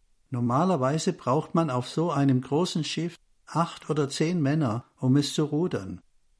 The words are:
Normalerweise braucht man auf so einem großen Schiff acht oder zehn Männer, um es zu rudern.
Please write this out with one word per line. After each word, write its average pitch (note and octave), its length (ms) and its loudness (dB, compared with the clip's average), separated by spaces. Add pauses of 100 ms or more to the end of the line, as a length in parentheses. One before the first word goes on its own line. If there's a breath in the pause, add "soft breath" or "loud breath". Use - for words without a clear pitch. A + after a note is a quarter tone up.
(300)
Normalerweise C#3 840 2
braucht D3 420 0
man E3 160 0
auf B2 180 -2
so E3+ 220 -2
einem C#3 300 2
großen D#3+ 420 0
Schiff E3 340 -6 (300)
acht - 420 -4
oder D3 200 0
zehn E3 340 -2
Männer, C3+ 420 0 (140)
um C3 180 4
es C#3+ 160 2
zu D#3 120 0
rudern. C3 560 -4 (400)